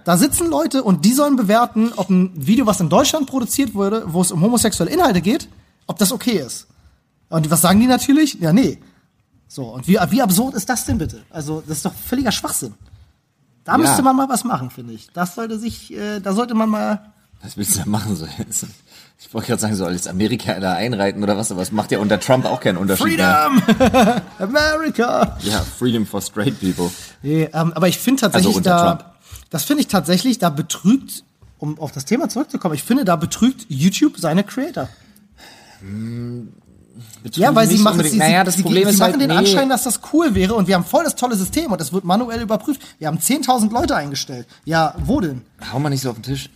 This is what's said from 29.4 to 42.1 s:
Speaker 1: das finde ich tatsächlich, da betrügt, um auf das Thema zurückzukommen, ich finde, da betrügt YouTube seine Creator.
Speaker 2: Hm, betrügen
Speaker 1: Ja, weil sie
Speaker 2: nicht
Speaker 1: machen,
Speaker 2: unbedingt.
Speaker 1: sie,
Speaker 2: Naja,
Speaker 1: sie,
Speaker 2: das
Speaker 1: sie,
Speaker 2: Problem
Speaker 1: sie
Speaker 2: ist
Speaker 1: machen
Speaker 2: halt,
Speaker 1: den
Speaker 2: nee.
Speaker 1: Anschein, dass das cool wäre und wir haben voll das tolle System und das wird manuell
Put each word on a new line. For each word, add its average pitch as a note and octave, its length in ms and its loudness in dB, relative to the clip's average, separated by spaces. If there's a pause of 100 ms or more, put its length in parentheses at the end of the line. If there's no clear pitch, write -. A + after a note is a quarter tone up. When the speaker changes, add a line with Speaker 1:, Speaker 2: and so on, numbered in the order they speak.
Speaker 1:
das D#3 140 -4
finde D4 180 2
ich - 60 -4
tatsächlich, F3+ 500 0
da E3+ 120 0
betrügt, - 720 -2 (360)
um D3+ 200 -8
auf D3+ 140 -8
das C3+ 120 -12
Thema B3 240 -2
zurückzukommen, - 460 -4
ich C#3 80 -6
finde, C4 220 0
da F3 120 2
betrügt G#3+ 520 -2
YouTube F#3 500 0
seine E3+ 260 0
Creator. B3+ 440 -8 (920)
Speaker 2:
Hm, A#2 720 -10 (720)
betrügen D3+ 200 -4
Speaker 1:
Ja, - 120 4
weil A3+ 120 6
sie - 80 4
Speaker 2:
nicht G#3 100 6
Speaker 1:
machen, G#3+ 100 4
Speaker 2:
unbedingt. D3+ 200 2
Speaker 1:
sie, A2 40 2
Speaker 2:
Naja, E3 220 4
Speaker 1:
sie, F#3+ 60 4
Speaker 2:
das F3+ 100 0
Speaker 1:
sie, F#3+ 60 2
Speaker 2:
Problem F3 220 4
Speaker 1:
sie G3+ 100 4
Speaker 2:
ist G3 40 4
Speaker 1:
machen F#3+ 140 4
Speaker 2:
halt, C4+ 80 0
Speaker 1:
den C#4 80 2
Speaker 2:
nee. D#3+ 80 2
Speaker 1:
Anschein, G3+ 320 4
dass B3+ 160 0
das A#3+ 160 -4 (120)
cool D4+ 220 4
wäre F#3+ 200 2
und G3 140 2
wir F#3+ 60 4
haben F3 100 2
voll D#4+ 200 0
das C#4 100 -4
tolle B3 220 -2
System C4 360 -2
und F3+ 80 -2
das C#3+ 120 -8
wird F#3+ 120 -2
manuell A3+ 380 0